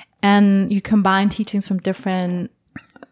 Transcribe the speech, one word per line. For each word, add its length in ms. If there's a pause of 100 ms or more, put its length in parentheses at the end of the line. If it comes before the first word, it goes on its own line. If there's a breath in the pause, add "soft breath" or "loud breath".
(220 loud breath)
And 500
you 80
combine 480
teachings 400
from 100
different 720 (600)